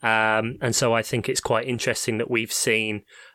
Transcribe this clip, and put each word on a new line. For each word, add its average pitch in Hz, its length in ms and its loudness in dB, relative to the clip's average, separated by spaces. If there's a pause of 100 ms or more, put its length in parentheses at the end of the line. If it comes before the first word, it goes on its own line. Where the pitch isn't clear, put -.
Um, 110 600 2
and 120 120 0
so 117 200 2
I 113 80 2
think 117 260 -2
it's 131 140 -2
quite 120 260 0
interesting 120 520 -2
that 117 120 -4
we've 113 220 0
seen, 110 500 0 (320)